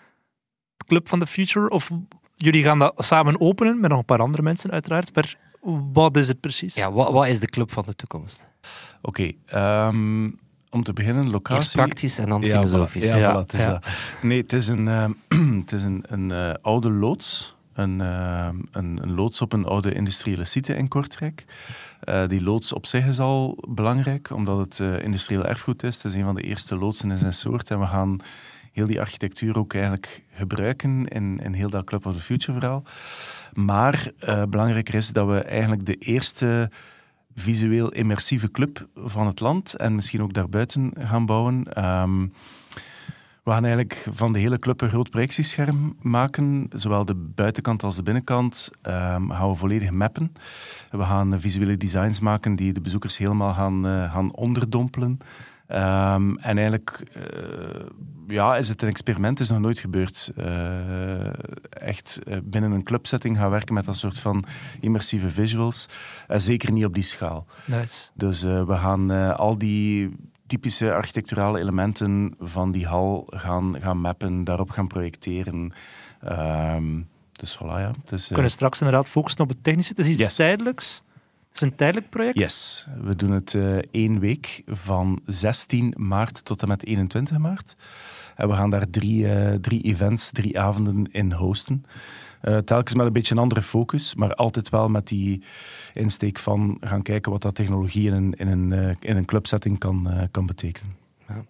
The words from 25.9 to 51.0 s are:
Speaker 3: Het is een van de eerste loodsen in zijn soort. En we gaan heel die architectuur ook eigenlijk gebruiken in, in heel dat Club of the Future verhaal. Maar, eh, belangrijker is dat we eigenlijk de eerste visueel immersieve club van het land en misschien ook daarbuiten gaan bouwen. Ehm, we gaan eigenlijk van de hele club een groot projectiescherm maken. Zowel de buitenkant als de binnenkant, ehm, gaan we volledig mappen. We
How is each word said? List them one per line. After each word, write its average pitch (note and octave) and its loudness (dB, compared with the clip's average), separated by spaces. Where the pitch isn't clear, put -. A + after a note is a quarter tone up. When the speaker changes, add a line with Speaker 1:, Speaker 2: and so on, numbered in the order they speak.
Speaker 3:
Het - -10
is G2+ -4
een G2 0
van G2 0
de F#2 -4
eerste F#2+ -4
loodsen G2+ -2
in F#2 0
zijn F#2 2
soort. A#2+ -4
En G#2 0
we G2 2
gaan F#2+ 0
heel G#2+ 0
die G#2+ 0
architectuur G#2+ -4
ook G#2+ 0
eigenlijk G2 -4
gebruiken A#2+ -2
in, G2 -4
in F#2 -4
heel G2 -2
dat F#2+ -4
Club G2+ -6
of F#2+ -2
the F2 -6
Future B2+ -4
verhaal. C3 -2
Maar, G#2+ 2
eh, G#2 0
belangrijker A2 0
is G#2+ 2
dat G#2 2
we G2+ 2
eigenlijk A2 0
de G2 0
eerste A#2 0
visueel A2+ 2
immersieve G#2+ 0
club B3+ -2
van G#2+ -2
het G2 -2
land D#3+ 0
en A2 0
misschien G#2 -2
ook G2+ -2
daarbuiten G#2+ 0
gaan A#2 0
bouwen. A#2 2
Ehm, F#2 2
we A2+ 2
gaan A2+ 2
eigenlijk A#2 0
van A2+ 0
de G#2 2
hele A#2 2
club - -2
een A#2+ 2
groot A#2 0
projectiescherm C#3+ 0
maken. C#3 2
Zowel G2+ 0
de G2 0
buitenkant G#2 0
als G2 -2
de F#2 -4
binnenkant, B2 0
ehm, F2+ -2
gaan F#2 0
we F#2+ 2
volledig F#2+ 0
mappen. A2+ 0
We G2+ -4